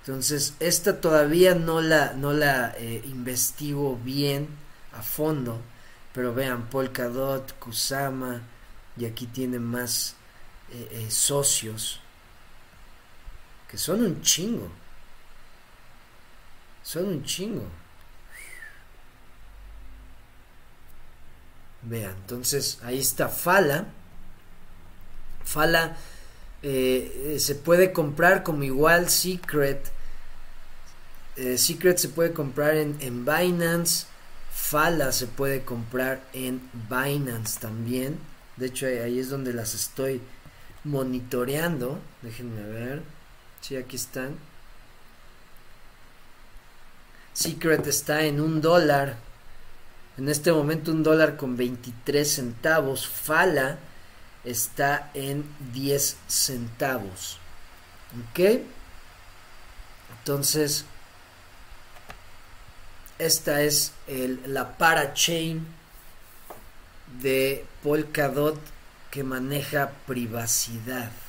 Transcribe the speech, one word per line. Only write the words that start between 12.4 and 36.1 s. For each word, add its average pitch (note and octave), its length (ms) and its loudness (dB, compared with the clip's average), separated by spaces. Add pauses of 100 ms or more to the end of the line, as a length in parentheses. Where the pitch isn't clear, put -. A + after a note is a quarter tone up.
que - 100 -12
son G#3 260 2
un F3+ 180 0
chingo, E3 460 0 (2250)
son F3 240 -2
un D#3+ 180 -2
chingo. F3+ 400 -4 (4000)
Vean, A2+ 380 -6
entonces B2 640 -2
ahí B2 160 -2
está C3 300 0
Fala. F3 580 4 (1600)
Fala, D#3+ 520 4 (680)
eh, C3 720 0
eh, C#3 60 0
se C#3+ 160 2
puede F3+ 360 8
comprar E3+ 520 6
como D3+ 180 0
igual D#3 480 6
Secret. D3+ 800 2 (1400)
Eh, B2+ 240 -2
Secret F3+ 400 6
se D3+ 100 0
puede E3 240 2
comprar D3 440 2
en, D3 240 2
en B2 240 -4
Binance. E3+ 840 4 (460)
Fala D3+ 580 4
se B2 160 0
puede C3+ 380 0
comprar B2+ 580 -2 (120)